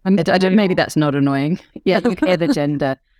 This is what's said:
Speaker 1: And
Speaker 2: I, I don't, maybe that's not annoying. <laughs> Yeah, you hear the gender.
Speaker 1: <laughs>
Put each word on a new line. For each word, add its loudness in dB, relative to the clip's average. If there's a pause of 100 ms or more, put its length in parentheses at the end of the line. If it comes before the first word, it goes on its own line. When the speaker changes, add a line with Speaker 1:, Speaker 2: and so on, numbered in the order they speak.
Speaker 1:
And 2
Speaker 2:
I, 2
I 4
don't, 2
maybe 2
that's -2
not 0
annoying. -2 (120)
<laughs> -10
Yeah, 2
you 0
hear 2
the -2
gender. -2
Speaker 1:
<laughs> -20 (140)